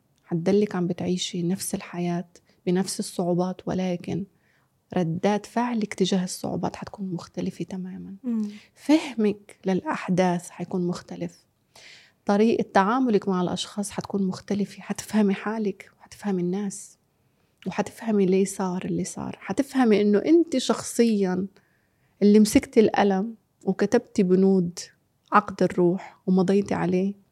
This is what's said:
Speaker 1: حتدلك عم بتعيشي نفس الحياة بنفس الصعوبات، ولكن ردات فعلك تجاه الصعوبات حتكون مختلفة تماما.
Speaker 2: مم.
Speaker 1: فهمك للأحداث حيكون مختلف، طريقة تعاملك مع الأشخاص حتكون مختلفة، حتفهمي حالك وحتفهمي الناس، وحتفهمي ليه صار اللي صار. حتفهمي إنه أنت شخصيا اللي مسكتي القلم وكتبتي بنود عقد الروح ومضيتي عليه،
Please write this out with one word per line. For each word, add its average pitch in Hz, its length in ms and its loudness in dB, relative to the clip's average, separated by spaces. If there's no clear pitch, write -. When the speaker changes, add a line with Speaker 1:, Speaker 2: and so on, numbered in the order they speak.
Speaker 1:
حتدلك 196 520 0
عم 175 120 -2
بتعيشي 180 560 -4
نفس 190 320 -2
الحياة 175 540 -6
بنفس 190 340 0
الصعوبات، 180 640 -2
ولكن 185 600 -4
ردات 185 480 -2
فعلك 233 480 -4
تجاه 185 300 0
الصعوبات - 520 -6
حتكون 190 380 -12
مختلفة 175 520 -8
تماما. 185 580 -12
Speaker 2:
مم. 220 260 -4
Speaker 1:
فهمك 233 920 -2
للأحداث 185 840 -2
حيكون 175 380 -6
مختلف، 175 580 -10
طريقة 214 480 4
تعاملك 208 560 2
مع 180 120 0
الأشخاص 180 500 -6
حتكون - 320 -4
مختلفة، 196 580 -4
حتفهمي 208 520 0
حالك 208 640 -6
وحتفهمي 185 420 -6
الناس، 190 560 -6
وحتفهمي 202 580 -2
ليه 190 200 4
صار 185 400 -4
اللي 175 180 -2
صار. - 360 -10
حتفهمي 226 640 2
إنه 208 160 4
أنت 320 400 4
شخصيا 202 880 0
اللي 208 180 8
مسكتي 214 400 4
القلم 208 560 4
وكتبتي 202 600 0
بنود 185 560 4
عقد 202 320 2
الروح 180 540 0
ومضيتي 196 460 2
عليه، 185 400 0